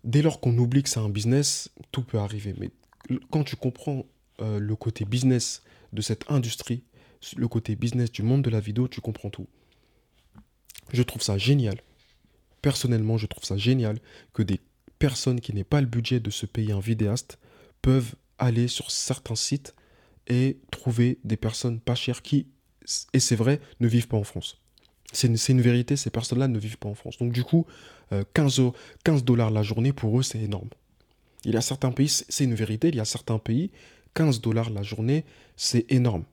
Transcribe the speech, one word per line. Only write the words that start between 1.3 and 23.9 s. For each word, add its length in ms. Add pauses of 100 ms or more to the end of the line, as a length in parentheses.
tout 120
peut 160
arriver. 380
Mais 140 (400)
l-, 80 (140)
quand 100
tu 140
comprends, 500 (340)
euh, 200
le 160
côté 280
business 580 (300)
de 80
cette 300
industrie, 540 (520)
le 120
côté 260
business 380
du 100
monde 200
de 80
la 100
vidéo, 260
tu 140
comprends 300
tout. 180 (1400)
Je 100
trouve 200
ça 160
génial. 420 (800)
Personnellement, 580
je 80
trouve 180
ça 140
génial 400 (340)
que 100
des 160 (400)
personnes 400
qui 140
n'aient 120
pas 180
le 40
budget 320
de 120
se 160
payer 260
un 80
vidéaste 580 (440)
peuvent 320 (240)
aller 300
sur 220
certains 440
sites 400 (540)
et 280 (140)
trouver 540
des 120
personnes 420
pas 160
chères 280
qui, 240 (680)
et 80
c'est 160
vrai, 240 (200)
ne 60
vivent 220